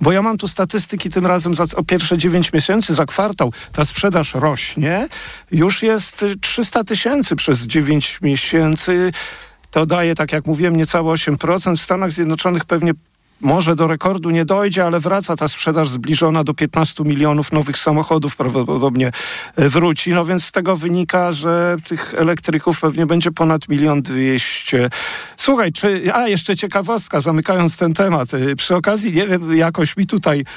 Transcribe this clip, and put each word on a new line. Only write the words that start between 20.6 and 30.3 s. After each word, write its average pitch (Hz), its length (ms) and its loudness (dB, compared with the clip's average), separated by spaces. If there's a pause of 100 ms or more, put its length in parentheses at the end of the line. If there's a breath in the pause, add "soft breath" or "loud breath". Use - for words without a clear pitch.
wynika, 175 560 0
że 170 440 0 (120)
tych - 260 -6
elektryków 160 680 0
pewnie 156 260 0
będzie 170 240 2
ponad 160 380 0
milion 147 340 2
dwieście. 127 880 0 (460 loud breath)
Słuchaj, 226 360 2
czy... 185 420 0
a 240 140 2
jeszcze 196 280 0
ciekawostka, 196 640 -2
zamykając 165 560 2
ten 165 180 0
temat. 165 400 0
E, 135 220 0
przy 175 200 0
okazji, 202 360 0
nie 180 140 2
wiem, 170 300 0
jakoś 165 400 2
mi 196 100 0
tutaj 151 380 0 (120)